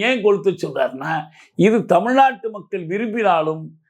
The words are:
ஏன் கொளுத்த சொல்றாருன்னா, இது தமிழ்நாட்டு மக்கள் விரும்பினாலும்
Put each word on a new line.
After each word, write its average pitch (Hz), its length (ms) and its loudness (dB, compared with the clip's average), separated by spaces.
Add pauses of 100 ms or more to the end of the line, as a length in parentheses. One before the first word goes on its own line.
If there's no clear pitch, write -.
ஏன் 240 240 0
கொளுத்த 196 300 2
சொல்றாருன்னா, 156 580 -4 (460)
இது 208 260 4
தமிழ்நாட்டு 240 640 2
மக்கள் 196 360 -12
விரும்பினாலும் 180 760 -2 (260)